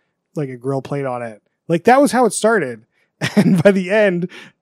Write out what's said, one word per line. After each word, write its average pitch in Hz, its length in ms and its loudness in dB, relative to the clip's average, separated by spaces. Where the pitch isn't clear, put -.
like 147 140 -8
a 127 80 -14
grill 131 260 -6
plate 143 240 -8
on 123 160 -8
it. 110 200 -16
Like, 165 160 -2
that 254 160 6
was 269 120 2
how 247 120 0
it 208 80 0
started. 143 540 -2
<laughs> - 140 -6
And 180 260 2
by 202 80 6
the 185 200 0
end, 190 400 0